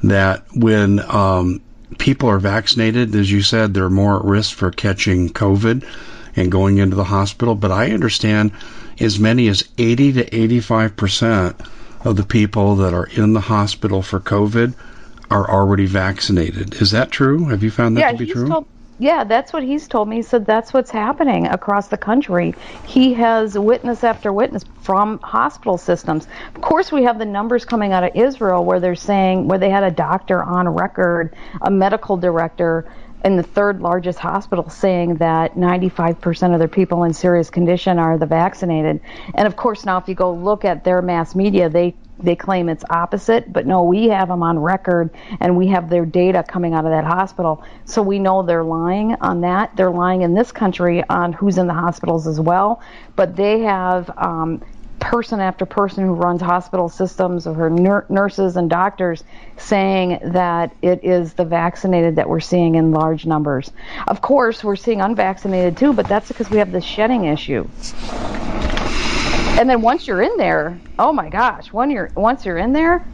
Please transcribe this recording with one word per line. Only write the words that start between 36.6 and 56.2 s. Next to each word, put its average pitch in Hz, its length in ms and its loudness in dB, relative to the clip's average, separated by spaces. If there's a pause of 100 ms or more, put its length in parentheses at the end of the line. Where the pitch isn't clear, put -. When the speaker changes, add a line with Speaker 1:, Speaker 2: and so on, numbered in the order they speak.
Speaker 2:
people 175 340 0
in 165 100 0
serious 175 360 2
condition 175 500 0
are 165 180 2
the 160 80 0
vaccinated. 160 760 0 (320)
And - 120 2
of 202 120 0
course, 220 280 -2
now 185 120 0
if 180 100 -6
you 190 80 -6
go 180 180 0
look 202 300 -2
at 175 220 -2
their 180 160 2
mass 170 340 -2
media, 190 320 2
they, 175 280 2 (240)
they 175 180 0
claim 180 320 -2
it's 160 200 -6
opposite, 202 640 -2
but - 160 -2
no, 185 160 4
we 190 240 2
have 190 240 2
'em 175 100 -2
on 165 160 0
record, 170 520 0 (320)
and 180 160 2
we 185 100 2
have 175 220 0
their 170 160 2
data 180 380 2
coming 175 300 -4
out 160 120 -2
of 160 60 0
that 156 120 2
hospital. 170 580 -2 (220)
So - 180 -2
we 196 180 0
know 190 220 2
they're 170 220 0
lying 180 560 -2
on 180 220 -2
that. 185 340 -2
They're 185 160 2
lying 180 300 0
in 170 120 2
this 226 200 0
country 175 560 0
on 175 240 0
who's 196 240 0
in 180 100 2
the 170 60 -2
hospitals 170 520 -2
as 156 140 -4
well, 185 400 2 (380)
but 180 180 0
they 208 280 2
have, 180 540 0
um, 165 440 -4 (380)
person 233 400 -2
after 190 260 -2
person 196 400 -2
who 185 60 2
runs 175 300 0